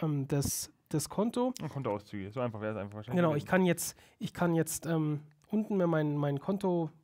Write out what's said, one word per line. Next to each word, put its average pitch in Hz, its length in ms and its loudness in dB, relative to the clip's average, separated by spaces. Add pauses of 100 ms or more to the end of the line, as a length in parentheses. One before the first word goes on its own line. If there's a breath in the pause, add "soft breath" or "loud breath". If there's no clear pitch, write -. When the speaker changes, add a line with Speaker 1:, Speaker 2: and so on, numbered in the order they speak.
Speaker 1:
ähm, 143 260 0
das, - 440 -2 (160)
das - 220 -2
Konto. 240 520 0
Speaker 2:
Und 151 80 -6
Kontoauszüge, 104 600 -4
so 120 80 -6
einfach 110 220 -2
wäre 107 100 -2
es 110 60 -4
einfach 101 180 -6
wahrscheinlich 107 220 -4
Speaker 1:
Genau, 170 140 6
Speaker 2:
gewesen. 147 120 0
Speaker 1:
ich - 60 -8
kann 185 160 6
jetzt, - 320 0 (200 soft breath)
ich - 160 -8
kann 170 220 2
jetzt, 160 300 -2
ähm, 151 360 0 (280)
unten 214 260 0
mir 175 120 4
mein, 151 280 2
mein 143 240 2
Konto, 180 500 0 (140)